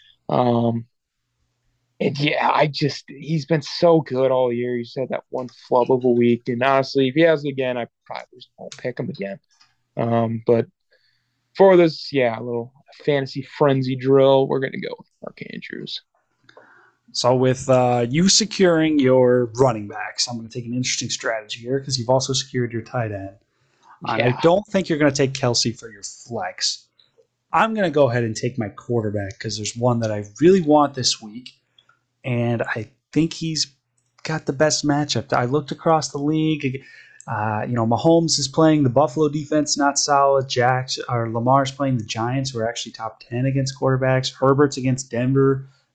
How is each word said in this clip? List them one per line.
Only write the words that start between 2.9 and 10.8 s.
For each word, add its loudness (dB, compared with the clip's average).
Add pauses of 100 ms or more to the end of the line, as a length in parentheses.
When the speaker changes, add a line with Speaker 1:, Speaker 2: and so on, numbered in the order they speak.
Speaker 1:
he's -6
been 0
so 2
good 0
all 0
year. -4
He's -8
had -6
that -8
one -8 (200)
flub 4
of 2
a 4
week. 2
And -2
honestly, 2
if -6
he 2
has 2
it -4
again, -4
I -6 (200)
probably -14 (120)
just -20
won't -16
pick -10
him -8
again. -10 (580)
Um, -2
but 2 (880)